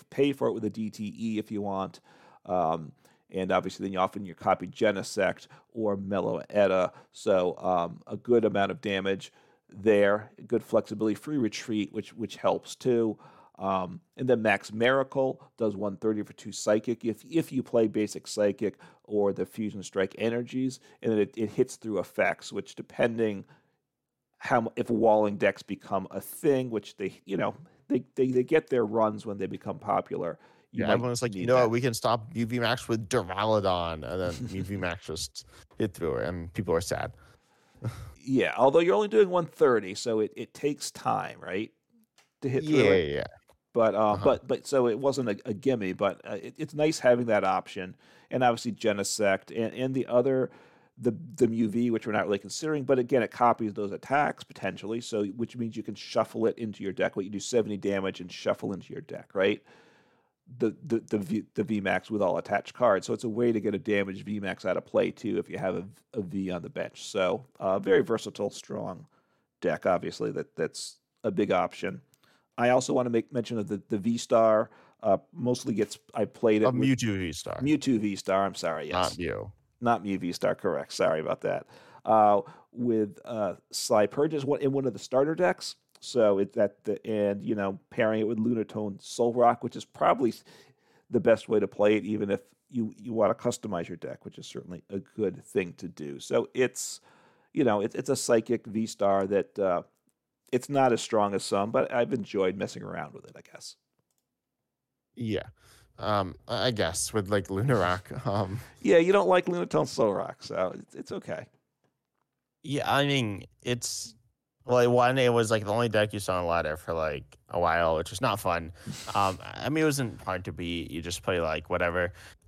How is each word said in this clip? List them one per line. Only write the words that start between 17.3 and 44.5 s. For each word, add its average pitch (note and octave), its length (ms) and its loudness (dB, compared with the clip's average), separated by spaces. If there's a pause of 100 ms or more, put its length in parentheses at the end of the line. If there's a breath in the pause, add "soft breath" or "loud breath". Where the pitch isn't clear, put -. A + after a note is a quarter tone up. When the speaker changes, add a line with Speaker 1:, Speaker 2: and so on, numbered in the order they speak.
Speaker 1:
you C3 100 -2
play A#2 260 2
basic G#2 380 -4
Psychic G2+ 540 -2 (240 loud breath)
or G2+ 300 0
the F#2 120 -4
Fusion G2+ 380 -8
Strike F#2+ 340 -2
energies, B2 640 -2 (240 soft breath)
and A#2 80 0
then G#2+ 80 4
it, G2 180 2
it G#2+ 140 -2
hits - 240 0
through G#2 240 -4
effects, - 520 -2
which G2+ 220 -8
depending A2+ 720 -2 (1000 soft breath)
how B2+ 140 2
m-, A2+ 180 0
if A2+ 140 -2
walling G#2+ 480 4
decks G2 240 2
become - 480 -6
a F#2+ 100 -8
thing, C3 520 0
which G#2+ 260 -6
they, - 280 -6
you F#3+ 120 -4
know, G#2+ 180 -2 (340 soft breath)
they, B2 140 0 (120)
they, C3 160 2
they B2+ 120 2
get D#3 280 2
their B2 120 2
runs G#2+ 400 0
when G2+ 140 -8
they G2 80 -4
become G2 320 -8
popular. F2+ 600 -4 (320 soft breath)
You A#2 100 -4
Speaker 2:
Yeah, - 60 -2
Speaker 1:
might G#2 60 2
Speaker 2:
everyone's A#2+ 280 0
like, A#2 120 -2
Speaker 1:
need F#2+ 80 -6
Speaker 2:
"You A2+ 40 -4
know B2+ 120 6
what? B2+ 80 8
Speaker 1:
that. A2 40 2
Speaker 2:
We A#2 100 0
can B2 140 0
stop A2+ 420 -2
U A#2 120 -2
V A#2+ 120 -4
Max A#2 280 -2
with A2+ 200 -2
Duraludon," F#2 960 0
and - 0 -
then F2+ 460 -4
Speaker 1:
<laughs> - 60 -12
Speaker 2:
U F#2+ 80 -4
V G2 140 -6
Max F2+ 280 -6
just - 400 -10 (320 soft breath)
hit A2 160 -2
through D#2 220 -4
it, A#1 120 -4
and F2 260 -8
people F#2+ 200 -2
are E2 80 2
sad. - 320 -6 (720 loud breath)
<laughs> A#2 80 -4 (320 loud breath)
Speaker 1:
Yeah, A#2+ 340 2
although C3+ 220 6
you're F3+ 160 4
only G#3 120 2
doing G#3 220 4
one F3 160 0
thirty, A2+ 500 2
so A2+ 240 -2
it, G#2+ 160 0
it A2+ 180 -12
takes - 380 -4
time, F#2+ 480 -4
right, F#2 320 -4 (720)
to C#3 80 -2
hit C3+ 200 0
through D3+ 80 4
Speaker 2:
Yeah, G#2+ 140 8
Speaker 1:
it. F2+ 160 4
Speaker 2:
yeah, C#2+ 80 -4
yeah. - 80 -2 (500)
Speaker 1:
But, A2+ 220 4
uh, G#2 180 4
Speaker 2:
Uh-huh. G2+ 100 -2
Speaker 1:
but, B2+ 240 2
but C3 200 -4